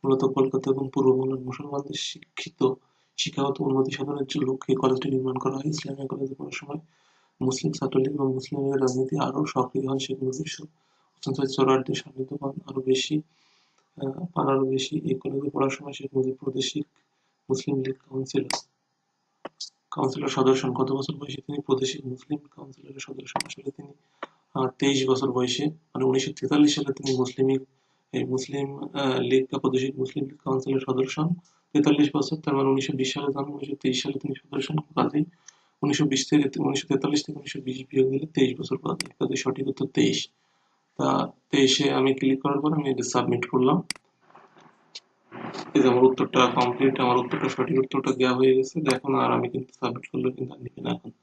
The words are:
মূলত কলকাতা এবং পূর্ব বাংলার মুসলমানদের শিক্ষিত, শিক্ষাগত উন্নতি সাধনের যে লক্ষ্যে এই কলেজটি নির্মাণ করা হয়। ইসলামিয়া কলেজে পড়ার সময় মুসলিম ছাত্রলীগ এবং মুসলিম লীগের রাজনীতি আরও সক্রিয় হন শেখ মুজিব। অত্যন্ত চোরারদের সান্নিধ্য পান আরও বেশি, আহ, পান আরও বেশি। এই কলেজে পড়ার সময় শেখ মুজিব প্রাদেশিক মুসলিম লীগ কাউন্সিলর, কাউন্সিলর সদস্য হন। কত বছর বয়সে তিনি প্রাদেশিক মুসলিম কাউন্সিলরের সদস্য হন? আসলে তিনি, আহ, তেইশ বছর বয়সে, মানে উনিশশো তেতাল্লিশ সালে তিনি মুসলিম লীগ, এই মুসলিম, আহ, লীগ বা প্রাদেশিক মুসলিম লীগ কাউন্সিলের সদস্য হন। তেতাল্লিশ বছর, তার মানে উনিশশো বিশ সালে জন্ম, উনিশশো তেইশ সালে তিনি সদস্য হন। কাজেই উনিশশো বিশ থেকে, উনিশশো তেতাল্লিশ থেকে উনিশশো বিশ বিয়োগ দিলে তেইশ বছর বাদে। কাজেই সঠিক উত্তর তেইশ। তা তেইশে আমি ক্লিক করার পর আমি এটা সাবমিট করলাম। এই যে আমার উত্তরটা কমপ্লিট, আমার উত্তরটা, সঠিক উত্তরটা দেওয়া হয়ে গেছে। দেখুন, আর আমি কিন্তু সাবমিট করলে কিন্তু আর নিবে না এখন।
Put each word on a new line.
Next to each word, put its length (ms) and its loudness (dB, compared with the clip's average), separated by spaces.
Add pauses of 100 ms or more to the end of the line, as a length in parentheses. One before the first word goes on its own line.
মূলত 200 2
কলকাতা 460 0
এবং 240 0
পূর্ব 240 4
বাংলার 220 -2
মুসলমানদের 540 -8
শিক্ষিত, 760 -4 (440)
শিক্ষাগত 440 -2
উন্নতি 300 2
সাধনের 340 -4
যে 160 -4
লক্ষ্যে 320 -2
এই 40 2
কলেজটি 340 0
নির্মাণ 240 0
করা 200 -2
হয়। 120 -6
ইসলামিয়া 400 -6
কলেজে 280 -6
পড়ার 180 -12
সময় 260 -10 (640)
মুসলিম 300 0
ছাত্রলীগ 420 0
এবং 200 0
মুসলিম 300 -4
লীগের 180 0
রাজনীতি 360 0
আরও 260 0
সক্রিয় 440 -2
হন 100 0
শেখ 240 -6
মুজিব। 420 -6 (500)
অত্যন্ত 360 -2
চোরারদের 440 2
সান্নিধ্য 420 -8
পান 160 -6 (140)
আরও 140 -6
বেশি, 400 0 (840)
আহ, 220 -6
পান 240 -2
আরও 160 2
বেশি। 340 -2
এই 160 -2
কলেজে 360 -6
পড়ার 200 0
সময় 220 -10
শেখ 240 -8
মুজিব 180 0
প্রাদেশিক 520 -4 (640)
মুসলিম 320 -2
লীগ 120 -4
কাউন্সিলর, 540 -4 (1400)
কাউন্সিলর 380 -2
সদস্য 380 4
হন। 80 -2
কত 180 0
বছর 220 -2
বয়সে 320 -10
তিনি 140 -6
প্রাদেশিক 460 -2
মুসলিম 320 -8
কাউন্সিলরের 600 -18
সদস্য 360 -14
হন? 100 -4
আসলে 240 -12
তিনি, 220 -18 (640)
আহ, 140 -2 (100)
তেইশ 300 2
বছর 240 2
বয়সে, 340 0
মানে 380 -6
উনিশশো 280 2
তেতাল্লিশ 420 4
সালে 180 -2
তিনি 260 -2
মুসলিম 300 2
লীগ, 140 2 (500)
এই 120 -2
মুসলিম, 540 -4
আহ, 400 -2
লীগ 340 4
বা 60 -2
প্রাদেশিক 400 0
মুসলিম 260 -4
লীগ 200 -12
কাউন্সিলের 360 0
সদস্য 400 0
হন। 140 2 (380)
তেতাল্লিশ 440 4
বছর, 200 0
তার 200 -2
মানে 120 2
উনিশশো 240 2
বিশ 220 -2
সালে 180 -2
জন্ম, 220 -4
উনিশশো 220 -8
তেইশ 260 0
সালে 160 -4
তিনি 160 -4
সদস্য 380 -6
হন। 60 0
কাজেই 460 0 (580)
উনিশশো 220 2
বিশ 260 0
থেকে, 320 2
উনিশশো 260 0
তেতাল্লিশ 380 0
থেকে 120 -10
উনিশশো 220 -12
বিশ 300 -8
বিয়োগ 200 4
দিলে 160 -2
তেইশ 340 2
বছর 160 -4
বাদে। 300 -6
কাজেই 300 -4
সঠিক 320 -2
উত্তর 180 -4
তেইশ। 420 0 (720)
তা 340 0 (180)
তেইশে 420 6
আমি 220 4
ক্লিক 280 2
করার 180 0
পর 120 2
আমি 180 0
এটা 120 0
সাবমিট 440 0
করলাম। 360 4 (1900)
এই 80 6
যে 60 8
আমার 160 6
উত্তরটা 420 6
কমপ্লিট, 540 2
আমার 160 4
উত্তরটা, 320 0
সঠিক 300 0
উত্তরটা 340 0
দেওয়া 220 4
হয়ে 200 6
গেছে। 260 2
দেখুন, 340 0
আর 180 2
আমি 160 0
কিন্তু 320 -6
সাবমিট 320 -6
করলে 200 0
কিন্তু 220 -8
আর 80 -20
নিবে 200 -14
না 80 -4
এখন। 200 -8 (120)